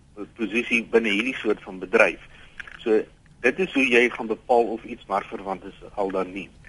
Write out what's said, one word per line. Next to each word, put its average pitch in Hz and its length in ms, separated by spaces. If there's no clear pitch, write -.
posisie 117 460
binne 113 260
hierdie 113 260
soort 104 280
van 95 160
bedryf. 95 420
So, 107 240
dit 123 180
is 185 140
hoe 135 160
jy 120 220
gaan 117 160
bepaal 117 360
of 113 220
iets - 220
markverwant 95 580
is 98 100
al 98 160
dan 92 220
nie. 95 160